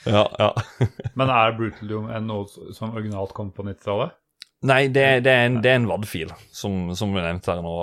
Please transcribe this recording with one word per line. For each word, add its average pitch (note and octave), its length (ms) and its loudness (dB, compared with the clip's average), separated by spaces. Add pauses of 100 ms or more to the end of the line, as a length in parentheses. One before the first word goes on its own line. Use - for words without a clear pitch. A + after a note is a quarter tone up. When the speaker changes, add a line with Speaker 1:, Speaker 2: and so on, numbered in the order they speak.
Speaker 1:
Ja, G#2 280 4
ja. - 160 2 (380)
<laughs> - 340 -6
Speaker 2:
Men C3 100 2
er A2+ 240 4
Brutal A2 340 -6
Doom G#2+ 220 -6
en A2+ 180 -6
noe G#2 200 -6 (240)
som A2+ 240 -10
originalt G#2 380 -6
kom G2+ 200 -10
på G2+ 120 -10
nittitallet? G#2 500 -4 (480)
Speaker 1:
Nei, C3+ 240 4
det C#3 160 4
er, C3+ 180 4
det C3 100 4
er B2 140 6
en, A#2+ 140 2
det A#2 100 4
er C3 80 6
en A#2+ 80 2
wad-fil F2 460 -4 (160)
som, F#2+ 480 -6
som G2+ 180 -4
vi F#2+ 80 -2
nevnte F2 320 -4
her F2 80 -6
nå, E2+ 220 -8